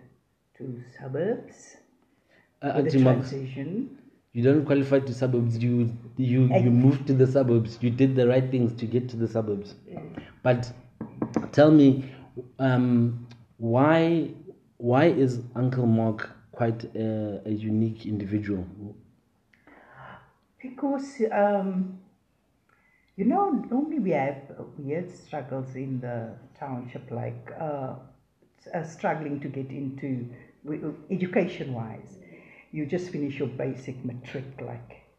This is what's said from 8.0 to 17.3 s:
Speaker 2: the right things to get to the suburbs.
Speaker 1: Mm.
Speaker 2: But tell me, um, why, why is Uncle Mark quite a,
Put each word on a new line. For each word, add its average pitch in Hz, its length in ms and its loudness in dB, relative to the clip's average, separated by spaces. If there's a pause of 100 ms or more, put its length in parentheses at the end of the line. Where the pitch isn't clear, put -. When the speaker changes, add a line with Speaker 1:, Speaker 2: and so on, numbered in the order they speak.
Speaker 2:
the 123 120 4
right 131 240 4
things 123 220 2
to - 120 -8
get 120 240 -2
to 117 80 -10
the 113 100 0
suburbs. 107 460 -4 (160)
Speaker 1:
Mm. - 320 -14 (220)
Speaker 2:
But 123 280 0 (800)
tell 151 200 8
me, 139 340 8 (540)
um, 123 680 2 (300)
why, 151 720 2 (480)
why 123 280 4
is 127 360 2 (140)
Uncle 127 320 0
Mark 113 420 2 (220)
quite 117 320 -2 (120)
a, 107 500 -4